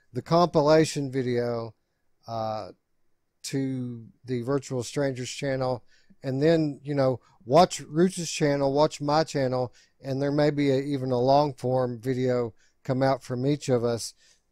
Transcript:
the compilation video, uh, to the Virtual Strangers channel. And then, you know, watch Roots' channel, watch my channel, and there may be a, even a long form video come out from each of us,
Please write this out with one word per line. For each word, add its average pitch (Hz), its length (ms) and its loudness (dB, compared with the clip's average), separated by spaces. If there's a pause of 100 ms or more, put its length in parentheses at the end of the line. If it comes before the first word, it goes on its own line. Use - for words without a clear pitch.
(120)
the 123 100 -6
compilation 156 880 4
video, 120 640 -2 (540)
uh, 110 400 -6 (760)
to 127 640 -6 (180)
the 120 180 -6
Virtual 131 420 -4
Strangers 131 460 -4
channel. 131 520 -4 (400)
And 135 180 -4
then, 156 440 2
you 143 100 -6
know, 131 240 2 (260)
watch 147 360 4
Roots' 170 500 0
channel, 143 420 0
watch 151 280 2
my 147 240 2
channel, 127 480 -2 (280)
and 135 220 -4
there 143 80 -2
may 147 200 2
be 143 200 0
a, 131 80 2
even 139 320 -4
a 123 80 0
long 139 360 4
form 127 440 -2
video 123 560 -2 (300)
come 131 180 -2
out 135 180 2
from 123 260 -4
each 143 220 -2
of 123 140 2
us, 117 320 -4 (380)